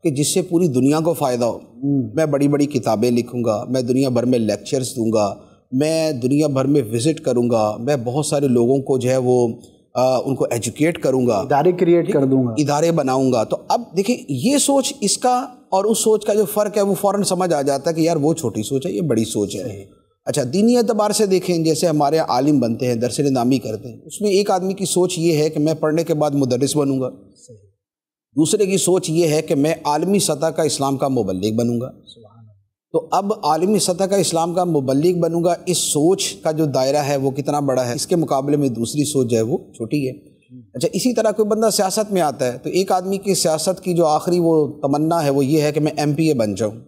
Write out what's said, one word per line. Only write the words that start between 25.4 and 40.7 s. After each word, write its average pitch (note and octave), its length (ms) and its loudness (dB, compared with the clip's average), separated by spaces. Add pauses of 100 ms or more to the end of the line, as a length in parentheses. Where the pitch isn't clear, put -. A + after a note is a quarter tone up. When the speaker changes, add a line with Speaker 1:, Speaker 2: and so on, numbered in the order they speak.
Speaker 1:
कि D#3 100 -4
मैं D3+ 200 0
पढ़ने D#3 240 0
के D#3+ 100 -2
बाद D3 220 0
मुदर्रिस C3+ 400 0
बनूँगा। C3+ 360 -2 (240)
Speaker 2:
सही। - 220 -20 (800)
Speaker 1:
दूसरे E3 300 2
की F#3+ 120 0
सोच F3+ 320 0
ये E3 180 2
है D3+ 140 2
कि D#3 140 -2
मैं D#3 320 0
आलमी F3 320 2
सतह D#3+ 300 0
का D#3+ 140 -2
इस्लाम C3+ 340 0
का C#3 120 0
मुबल्लिग G#2+ 480 -2
बनूँगा। A#2+ 340 -2 (140)
Speaker 2:
सुभान A2 340 -20
अल्लाह। - 140 -20 (400)
Speaker 1:
तो E3 40 0
अब G3 480 -2
आलमी E3+ 340 2
सतह F#3 260 0
का G3 120 0
इस्लाम E3 360 0
का F3+ 120 0
मुबल्लिग D#3 560 2
बनूँगा, E3+ 360 0 (120)
इस E3+ 80 0
सोच F3 640 0
का D#3+ 80 0
जो D#3+ 140 0
दायरा C#3 360 0
है, C#3+ 160 0
वो C3+ 140 0
कितना D3 300 -4
बड़ा B2+ 220 0
है, A#2+ 120 -4
इसके D#3 200 -2
मुकाबले D3 420 0
में C#3 160 0
दूसरी A#2 300 -2
सोच C3 240 0
जो A#2 100 2
है, A2+ 60 2
वो B2 320 -4
छोटी C3 300 -4
है। C3 80 -6
Speaker 2:
हम्म। - 500 -20 (120)